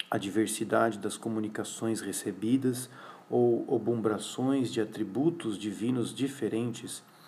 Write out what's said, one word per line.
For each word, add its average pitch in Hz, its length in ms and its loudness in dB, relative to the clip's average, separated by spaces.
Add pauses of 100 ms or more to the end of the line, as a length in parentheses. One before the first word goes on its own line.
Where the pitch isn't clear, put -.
(100)
A - 80 2
diversidade 107 800 2
das 101 180 -4
comunicações 110 840 -2
recebidas 110 880 0 (400)
ou 120 440 4
obumbrações 117 1000 2
de 113 80 0
atributos 107 800 0
divinos 107 560 -2
diferentes 123 880 -2 (240)